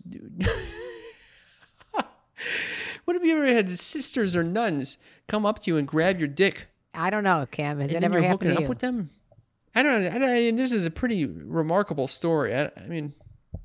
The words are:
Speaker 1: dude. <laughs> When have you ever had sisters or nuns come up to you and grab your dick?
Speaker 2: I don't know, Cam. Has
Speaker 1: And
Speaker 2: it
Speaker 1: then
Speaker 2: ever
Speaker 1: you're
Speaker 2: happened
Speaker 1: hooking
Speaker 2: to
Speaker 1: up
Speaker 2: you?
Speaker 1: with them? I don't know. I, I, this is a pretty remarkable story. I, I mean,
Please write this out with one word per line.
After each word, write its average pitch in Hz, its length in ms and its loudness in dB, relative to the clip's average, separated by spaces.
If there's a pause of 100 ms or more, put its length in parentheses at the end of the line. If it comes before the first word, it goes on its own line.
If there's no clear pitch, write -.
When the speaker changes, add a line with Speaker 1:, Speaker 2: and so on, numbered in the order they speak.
Speaker 1:
dude. - 440 -6
<laughs> 427 40 -4 (2500)
When 349 120 0
have 359 80 0
you 320 120 4
ever 294 160 2
had 208 260 4
sisters 214 580 0
or 170 80 4
nuns 170 520 -2 (300)
come 214 180 0
up 214 160 0
to - 100 -2
you 165 60 4
and 143 120 2
grab 175 300 2
your 156 100 0
dick? 170 400 0 (260)
Speaker 2:
I 170 160 -2
don't 208 140 0
know, 165 260 2
Cam. 147 300 -4
Has 139 100 -2
Speaker 1:
And 165 60 -2
Speaker 2:
it 170 40 0
Speaker 1:
then - 100 2
Speaker 2:
ever 180 100 4
Speaker 1:
you're 151 80 4
Speaker 2:
happened 185 220 2
Speaker 1:
hooking - 60 2
Speaker 2:
to - 20 -
Speaker 1:
up 160 40 2
Speaker 2:
you? 139 60 -2
Speaker 1:
with 123 100 -4
them? 240 320 -4 (640)
I 240 80 4
don't 254 220 4
know. 233 220 0
I, 247 100 4
I, 233 160 4
this 247 200 0
is 202 140 2
a 165 40 -2
pretty 196 360 0
remarkable 151 800 -2
story. 147 480 0
I, 139 220 0
I 92 100 -16
mean, 147 260 -8 (520)